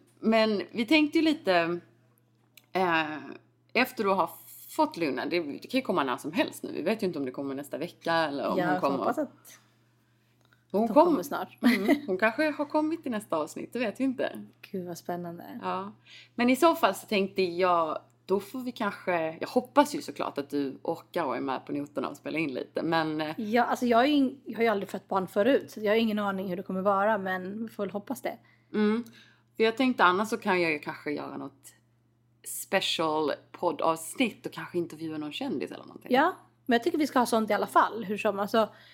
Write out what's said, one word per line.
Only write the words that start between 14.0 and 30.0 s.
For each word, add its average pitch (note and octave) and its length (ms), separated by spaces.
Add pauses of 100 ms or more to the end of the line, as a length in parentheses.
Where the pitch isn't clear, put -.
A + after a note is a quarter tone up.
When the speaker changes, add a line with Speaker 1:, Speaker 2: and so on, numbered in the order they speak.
Speaker 1:
vi C4 40
inte. B3 380 (280)
Speaker 2:
Gud, F3+ 160
vad F3 120
spännande. F3 640
Speaker 1:
Ja. F#3+ 300 (420)
Men A#3+ 160
i C4 60
så E4 180
fall G#3 200
så - 120
tänkte G3 360
jag, E3+ 560 (280)
då G3 140
får B3+ 180
vi B3 140
kanske, F3 680
jag - 80
hoppas B3+ 460
ju D3 80
såklart - 360
att - 120
du C#3 320
orkar E3 420
och B2+ 120
är C3+ 40
med C3+ 260
på C#3+ 60
noterna C#3+ 360
och - 80
spela C#3+ 220
in D3 160
lite, - 280
men, D#3+ 380
eh, D#3 200
Speaker 2:
Ja, A3+ 240
alltså B3 220
jag A#3 140
är C4 60
ju D4+ 80
ing-, C4+ 300
jag G#3 140
har A3+ 40
ju A#3 60
aldrig G3 200
fött - 200
barn F#3+ 200
förut, G#3+ 420
så - 100
jag G#3 120
har A3 40
ingen A3 220
aning G3 300
hur F3 80
det G3 60
kommer F#3 200
vara, G3+ 360
men F#3+ 440
vi A3+ 60
får G#3+ 140
väl G3 100
hoppas G3+ 300
det. - 160 (360)
Speaker 1:
Mm. G#3+ 300 (520)
För A3 80
jag A3+ 120
tänkte B3+ 280